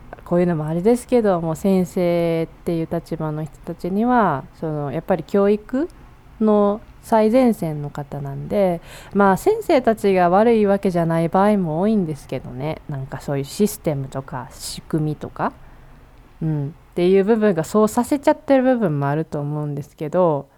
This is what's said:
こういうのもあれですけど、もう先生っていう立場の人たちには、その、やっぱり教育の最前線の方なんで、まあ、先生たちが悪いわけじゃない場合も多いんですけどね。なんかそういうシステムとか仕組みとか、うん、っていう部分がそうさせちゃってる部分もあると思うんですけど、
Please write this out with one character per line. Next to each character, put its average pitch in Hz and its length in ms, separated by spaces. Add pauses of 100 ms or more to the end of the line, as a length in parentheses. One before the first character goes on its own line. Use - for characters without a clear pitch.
(260)
こ 175 120
う 175 40
い - 20
う 180 40
の 175 80
も 151 120
あ 156 60
れ 170 80
で 226 140
す 240 120
け 247 140
ど、 196 180
も 165 120
う 156 40
先 190 300
生 170 580
っ 160 40 (180)
て 170 120
い 165 60
う 160 80
立 165 240
場 156 160
の 156 120
人 151 160
た - 140
ち 175 160
に 196 160
は、 202 380 (160)
そ - 60
の、 147 260
や 165 80
っ 160 40
ぱ 190 120
り 165 80
教 202 260
育 254 380 (540)
の 208 400 (200)
最 220 300
前 247 220
線 156 280
の 143 80
方 143 320
な 139 120
ん 143 140
で、 185 340 (320)
ま 196 180
あ、 190 60
先 427 260
生 294 180
た 226 140
ち 202 180
が 180 160
悪 220 260
い 214 100
わ 196 140
け 196 120
じ 175 80
ゃ 170 60
な 165 160
い 165 80
場 190 160
合 214 120
も 165 220
多 190 80
い 220 80
ん 196 100
で 156 100
す - 120
け 135 120
ど - 120
ね。 139 380
な 143 80
ん 135 100
か - 140
そ 151 120
う 143 40
い 139 40
う - 20
シ 202 240
ス - 120
テ 156 160
ム 135 120
と 135 140
か 131 300
仕 - 300
組 156 300
み 147 40
と - 140
か、 196 240 (880)
う 160 40
ん、 151 300 (160)
っ - 20
て 180 160
い 190 100
う 196 40
部 220 140
分 214 180
が 160 80
そ 214 200
う 214 40
さ 240 160
せ 285 160
ち - 80
ゃ 311 40
っ 302 60
て 277 200
る 254 60
部 254 140
分 170 220
も 139 80
あ 143 80
る 160 100
と 160 140
思 147 240
う 147 40
ん 143 80
で 147 80
す - 120
け 156 140
ど、 160 480